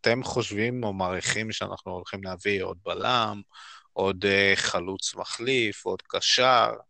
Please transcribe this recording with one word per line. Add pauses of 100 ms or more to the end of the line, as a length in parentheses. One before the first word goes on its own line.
אתם
חושבים
או
מעריכים
שאנחנו
הולכים
להביא
עוד
בלם, (520)
עוד,
אה,
חלוץ
מחליף,
עוד
קשר (160)